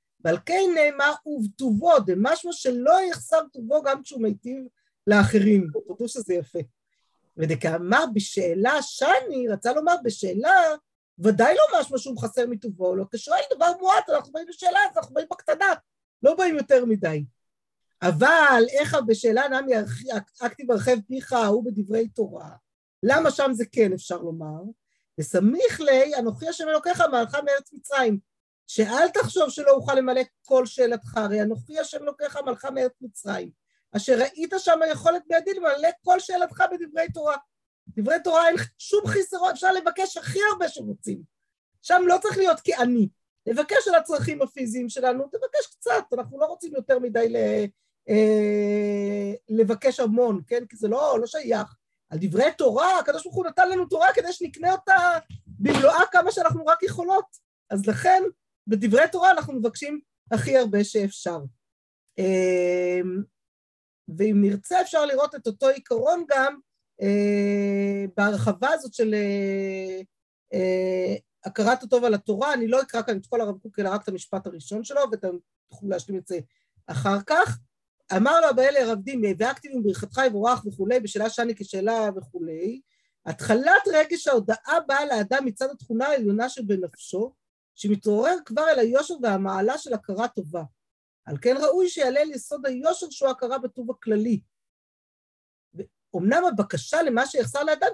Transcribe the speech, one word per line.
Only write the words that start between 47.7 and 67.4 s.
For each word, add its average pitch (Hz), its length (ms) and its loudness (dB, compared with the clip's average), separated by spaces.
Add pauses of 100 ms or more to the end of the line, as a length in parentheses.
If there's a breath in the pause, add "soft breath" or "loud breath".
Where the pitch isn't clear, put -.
אה, 208 1200 0 (160)
לבקש 220 500 2
המון, 226 480 2
כן? 240 220 -4
כי 233 60 -20
זה 214 120 -4
לא, 262 320 0
לא 233 80 -2
שייך. 226 480 -4 (340)
על 156 120 -8
דברי 196 360 2
תורה, 320 420 2
הקדוש 302 240 -2
ברוך 359 120 -14
הוא 370 100 -2
נתן 359 240 2
לנו 370 160 -2
תורה 359 280 4
כדי 370 200 -2
שנקנה 339 380 -4
אותה 381 260 2 (500)
במלואה 277 640 4
כמה 359 200 4
שאנחנו 330 340 0
רק 330 180 4
יכולות. 381 420 0 (440)
אז 202 180 -4
לכן, 370 360 4 (440)
בדברי 226 440 4
תורה 370 200 4
אנחנו 302 220 0
מבקשים 269 460 -6 (320)
הכי 262 260 2
הרבה 208 260 2
שאפשר. 196 560 -4 (800)
אה, 180 800 0 (1200)
ואם 202 240 2
נרצה, 202 400 0
אפשר 302 240 0
לראות 294 300 0
את 233 120 -10
אותו 220 200 0
עיקרון 277 600 0
גם, 277 320 0 (420)
אה, 202 1040 0 (120)